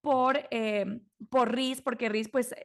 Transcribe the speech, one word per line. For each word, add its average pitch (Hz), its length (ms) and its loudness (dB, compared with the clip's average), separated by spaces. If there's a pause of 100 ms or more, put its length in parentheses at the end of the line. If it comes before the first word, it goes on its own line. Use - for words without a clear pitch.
por, 262 520 2
eh, 214 480 -2 (300)
por 240 220 4
Riz, 262 300 -2
porque 233 260 -2
Riz, 214 200 0
pues, 247 260 0 (100)